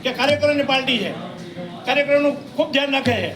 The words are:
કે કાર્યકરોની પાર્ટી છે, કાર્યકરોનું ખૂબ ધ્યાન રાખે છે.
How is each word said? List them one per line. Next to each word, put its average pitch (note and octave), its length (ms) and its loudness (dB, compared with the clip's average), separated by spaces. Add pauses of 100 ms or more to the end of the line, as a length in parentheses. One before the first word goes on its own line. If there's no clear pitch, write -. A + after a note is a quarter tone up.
કે B3+ 80 -2
કાર્યકરોની C#4+ 520 2
પાર્ટી C4 340 2
છે, G3 160 -4 (720)
કાર્યકરોનું C#4+ 680 2
ખૂબ D4+ 160 0
ધ્યાન C#4 220 2
રાખે B3 180 2
છે. F#3 240 -2